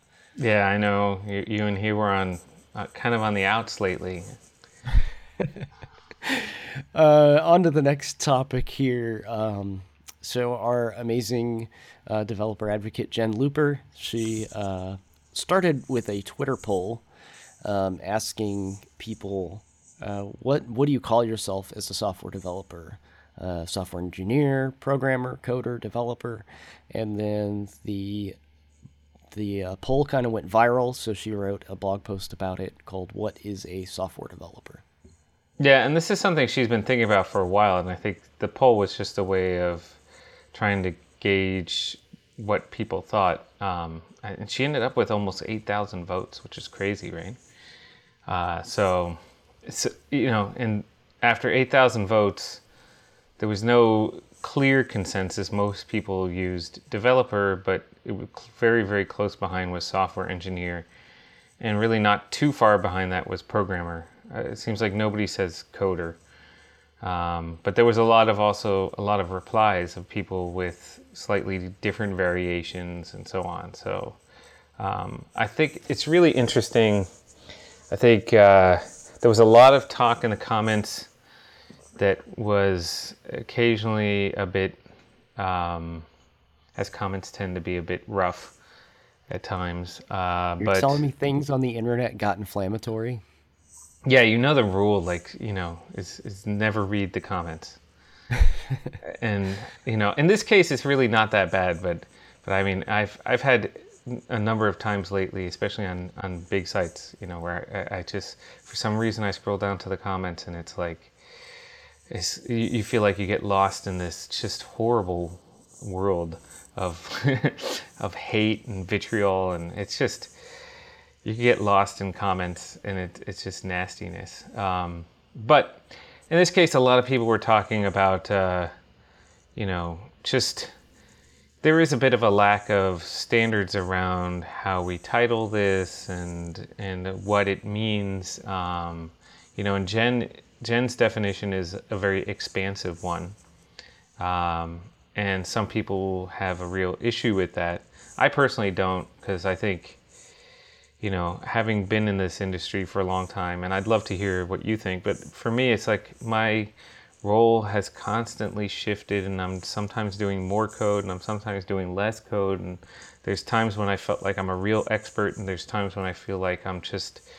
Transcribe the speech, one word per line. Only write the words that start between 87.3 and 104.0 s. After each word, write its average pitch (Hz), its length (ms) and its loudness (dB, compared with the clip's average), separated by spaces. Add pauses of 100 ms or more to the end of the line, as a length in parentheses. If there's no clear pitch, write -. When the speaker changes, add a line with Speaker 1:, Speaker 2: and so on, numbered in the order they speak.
Speaker 1:
tend 92 220 -6
to 90 80 -4
be 90 160 -4
a 87 60 -4
bit 90 240 -6
rough 92 500 -2 (720)
at - 140 -8
times. 87 640 -6
Uh, 90 480 -2
Speaker 2:
You're 98 80 -4
Speaker 1:
but 95 140 4
Speaker 2:
telling 143 240 2
me 143 80 -2
things 143 400 -2
on 131 100 0
the 127 80 0
internet 117 480 -2
got 101 220 -2
inflammatory? 110 800 -6 (880)
Speaker 1:
Yeah, 131 140 10
you 113 160 6
know 135 160 4
the 131 100 6
rule, 101 380 4
like, 87 380 -6
you 107 120 -6
know, 87 280 -6 (160)
is, - 240 -12
is 98 260 -12
never 104 400 0
read 98 260 -2
the 95 80 -4
comments. 85 600 -10 (500)
<laughs> 120 80 -4 (840)
And, 101 340 0 (300)
you 113 120 -2
know, 104 140 2
in 147 160 2
this 208 160 4
case, 196 260 6
it's 135 160 -2
really 135 220 4
not 110 240 4
that 95 200 4
bad, 90 300 0
but, 87 220 -4 (400)
but 95 100 -4
I 95 80 2
mean, 98 260 0
I've, 104 380 -2
I've 123 160 0
had 123 300 2 (580)